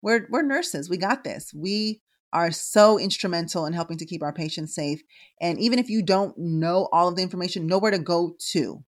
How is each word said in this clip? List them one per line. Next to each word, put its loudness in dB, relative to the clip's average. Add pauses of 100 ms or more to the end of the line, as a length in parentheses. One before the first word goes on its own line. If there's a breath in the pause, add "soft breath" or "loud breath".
We're, 2
we're 2
nurses. -2
We -2
got 0
this. -10
We -4 (300)
are 2
so 6
instrumental -4
in -4
helping -6
to -8
keep -8
our -4
patients -8
safe. -4 (400 soft breath)
And -2
even 2
if 0
you 0
don't 2
know 0
all 6
of 0
the -4
information, -4
know 2
where 2
to 2
go 0 (160)
to -2 (140)